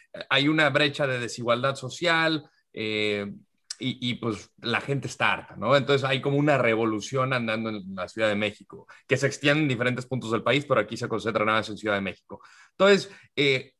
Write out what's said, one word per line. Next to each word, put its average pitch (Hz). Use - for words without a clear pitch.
hay 139
una 156
brecha 147
de 127
desigualdad 120
social, 160
eh, 107
y, 123
y, 120
pues, 107
la 113
gente 135
está 110
harta, -
¿no? 107
Entonces 139
hay 135
como 139
una 147
revolución 117
andando 113
en 98
la -
Ciudad 110
de 104
México, -
que 127
se 131
extiende 143
en 151
diferentes 123
puntos 113
del -
país, 139
pero 123
aquí 104
se 117
concentra 107
nada 110
más 104
en 104
Ciudad 104
de 98
México. -
Entonces, 196
eh, 139